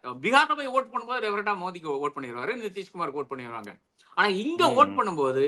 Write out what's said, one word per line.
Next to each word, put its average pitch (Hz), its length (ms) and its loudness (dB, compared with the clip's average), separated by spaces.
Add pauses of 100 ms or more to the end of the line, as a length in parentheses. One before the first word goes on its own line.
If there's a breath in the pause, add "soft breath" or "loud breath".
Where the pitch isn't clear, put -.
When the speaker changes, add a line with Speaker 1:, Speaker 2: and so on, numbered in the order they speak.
(160)
Speaker 1:
பீகார்ல 269 400 4
போய் 285 120 -6
ஓட் 262 220 -2
பண்ணும்போது 247 320 -4
டெஃபினட்டா 208 360 -2
மோடிக்கு 180 280 -8
ஓ-, 139 140 -2
ஓட் 143 160 -2
பண்ணிடுவாரு, 131 420 -6
நிதிஷ்குமாருக்கு 180 640 -8
ஓட் 139 100 -8
பண்ணிடுவாங்க. 117 420 -10 (440 loud breath)
ஆனா 202 120 4
இங்க 294 400 2
Speaker 2:
ம், 247 100 4
Speaker 1:
ஓட் 294 100 8
Speaker 2:
ம். - 120 -4
Speaker 1:
பண்ணும்போது 139 480 2